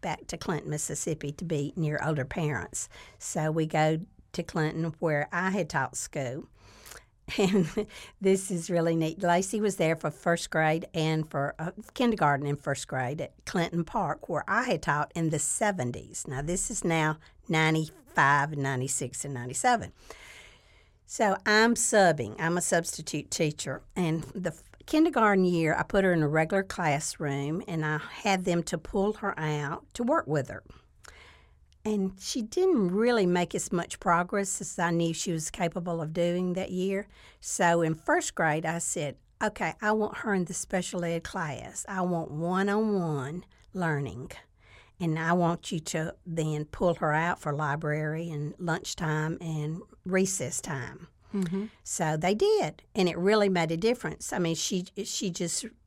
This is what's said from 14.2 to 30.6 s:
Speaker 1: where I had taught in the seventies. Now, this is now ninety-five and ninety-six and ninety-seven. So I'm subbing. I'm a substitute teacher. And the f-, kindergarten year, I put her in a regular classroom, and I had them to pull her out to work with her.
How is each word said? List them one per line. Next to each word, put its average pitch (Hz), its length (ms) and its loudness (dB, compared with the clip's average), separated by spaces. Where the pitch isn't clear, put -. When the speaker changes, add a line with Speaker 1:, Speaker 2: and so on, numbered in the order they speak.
Speaker 1:
where 160 200 -2
I 220 160 0
had 180 180 0
taught 147 320 0
in 165 160 0
the 160 80 -2
seventies. - 880 -4
Now, 135 160 -6
this 175 280 -4
is - 140 -6
now 156 340 2
ninety-five 156 1040 2
and 147 100 -4
ninety-six 135 640 -4
and 143 80 -8
ninety-seven. 131 600 0
So 202 380 2
I'm 220 300 6
subbing. 160 640 4
I'm 165 180 0
a 175 60 0
substitute - 680 -2
teacher. 147 520 -2
And 165 280 0
the 180 160 -4
f-, - 120 -16
kindergarten 233 580 6
year, 165 340 4
I - 40 0
put 196 220 2
her 185 80 6
in 160 100 4
a 147 60 4
regular 160 340 2
classroom, 151 1080 -2
and 160 160 -2
I 151 140 0
had 190 460 -2
them 175 200 2
to 170 140 -4
pull 208 360 0
her - 240 -4
out 151 460 -2
to - 80 -4
work 285 240 2
with 139 220 0
her. - 140 -12